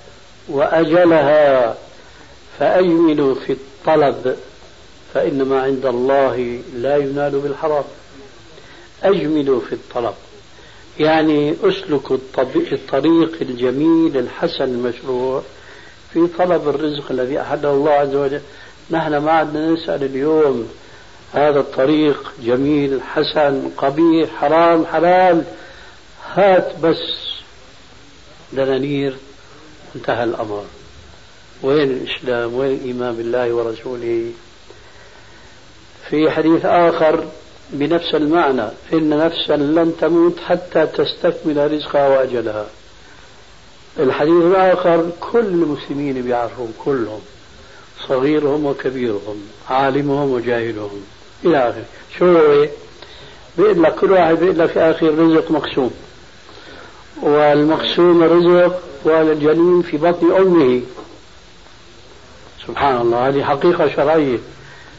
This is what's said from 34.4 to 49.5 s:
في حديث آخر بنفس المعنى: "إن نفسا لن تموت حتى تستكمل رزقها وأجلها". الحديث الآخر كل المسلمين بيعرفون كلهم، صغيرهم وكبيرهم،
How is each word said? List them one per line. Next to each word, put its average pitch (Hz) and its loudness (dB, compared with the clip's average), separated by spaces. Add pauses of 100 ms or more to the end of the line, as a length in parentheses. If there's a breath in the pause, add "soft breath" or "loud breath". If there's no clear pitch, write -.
في 151 0
حديث 160 0
آخر 165 2 (460)
بنفس 151 -2
المعنى: 147 0 (240)
"إن 160 0
نفسا 156 0
لن 160 0
تموت 170 2
حتى 170 -2
تستكمل 151 -2
رزقها 143 0
وأجلها". 120 0 (1300 loud breath)
الحديث 156 2
الآخر 175 2 (100)
كل - -2
المسلمين 147 -2
بيعرفون 120 -6 (100)
كلهم، 110 -4 (880 loud breath)
صغيرهم 147 0
وكبيرهم، 120 -6 (280)